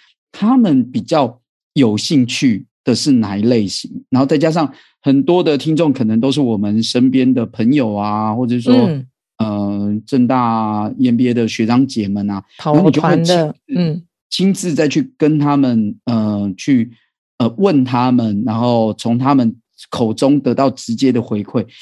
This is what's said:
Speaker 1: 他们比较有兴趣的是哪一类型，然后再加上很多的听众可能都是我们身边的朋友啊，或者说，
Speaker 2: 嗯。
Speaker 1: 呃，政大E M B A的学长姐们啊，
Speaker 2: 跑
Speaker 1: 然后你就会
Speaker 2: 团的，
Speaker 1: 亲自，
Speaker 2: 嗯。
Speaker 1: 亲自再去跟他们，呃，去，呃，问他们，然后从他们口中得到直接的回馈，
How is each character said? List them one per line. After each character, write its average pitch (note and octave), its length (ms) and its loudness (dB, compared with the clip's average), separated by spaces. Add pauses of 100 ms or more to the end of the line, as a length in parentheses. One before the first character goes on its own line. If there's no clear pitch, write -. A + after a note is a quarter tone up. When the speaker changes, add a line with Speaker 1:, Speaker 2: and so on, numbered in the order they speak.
(300)
Speaker 1:
他 A3+ 260 0
们 D3 340 2
比 A#2+ 100 -4
较 C3+ 400 -2 (320)
有 A2+ 240 2
兴 B2+ 300 0
趣 A#2 400 -2 (180)
的 B2+ 100 2
是 C#3+ 180 0
哪 G#2 260 0
一 G2+ 40 -2
类 A2+ 240 2
型， - 240 -10 (200)
然 B2+ 100 2
后 C#3+ 60 2
再 D#3 100 2
加 D#3+ 140 0
上 D#3+ 200 0 (300)
很 C#3 220 2
多 F3 200 2
的 D#3 140 2
听 D#3 180 -2
众 D3+ 180 2
可 B2+ 120 -2
能 A2 160 0
都 C3 100 0
是 C#3 120 -2
我 A#2 140 0
们 G#2 260 -2
身 B2 280 2
边 B2+ 220 2
的 A#2+ 140 0
朋 A#2 260 0
友 A#2+ 220 0
啊， G#2 400 -2
或 B2 120 -2
者 A#2+ 140 -2
说， B3 140 2
Speaker 2:
嗯。 E3+ 320 0 (300)
Speaker 1:
呃， G#2 560 -4 (140)
政 B2 220 0
大 A2 680 0
E B2+ 100 0
M A#2+ 100 2
B B2 120 2
A A#2+ 60 0
的 A#2 140 0
学 A2 180 -2
长 B2 180 2
姐 A#2 220 -4
们 G2+ 240 -4
啊， G2 100 -6 (160)
Speaker 2:
跑 - 160 -4
Speaker 1:
然 D3+ 80 4
后 F#3+ 80 4
你 D3 60 4
就 D3+ 80 0
会 E3 60 0
Speaker 2:
团 D#3+ 160 2
的， - 0 -
Speaker 1:
亲 - 20 0
自， E3+ 260 0 (240)
Speaker 2:
嗯。 E3+ 260 -2 (280)
Speaker 1:
亲 F#3+ 240 0
自 E3+ 200 -4
再 D#3 120 2
去 C#3 320 -2
跟 D3+ 220 2
他 D3 160 2
们， A#2+ 480 0
呃， G#2+ 520 -2
去， A#2 360 0 (460)
呃， A#2 100 0 (100)
问 F3+ 260 2
他 B2 280 0
们， A2+ 340 0
然 A2 100 -2
后 A2+ 380 0
从 A#2 240 -4
他 C3 160 2
们 A#2+ 220 2 (340)
口 A2+ 240 -2
中 C#3+ 240 2
得 B2+ 160 -2
到 C3+ 160 0
直 A#2 240 -8
接 C3 160 2
的 A#2+ 100 0
回 G#2+ 220 -6
馈， A2 240 -6 (160)